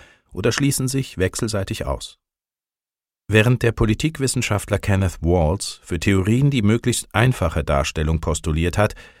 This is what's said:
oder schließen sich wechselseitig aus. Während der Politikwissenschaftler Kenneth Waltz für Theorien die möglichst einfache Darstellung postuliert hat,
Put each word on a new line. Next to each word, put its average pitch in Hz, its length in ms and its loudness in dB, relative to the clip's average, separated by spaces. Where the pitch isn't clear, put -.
oder 107 180 0
schließen 135 360 0
sich 135 300 -6
wechselseitig 95 680 -4
aus. - 340 -8
Während 110 340 4
der 117 80 2
Politikwissenschaftler 117 1080 -2
Kenneth 95 420 0
Waltz 85 640 0
für 85 160 -6
Theorien 104 500 2
die 135 120 0
möglichst 110 520 0
einfache 92 500 2
Darstellung 78 580 0
postuliert 80 560 -2
hat, 104 180 0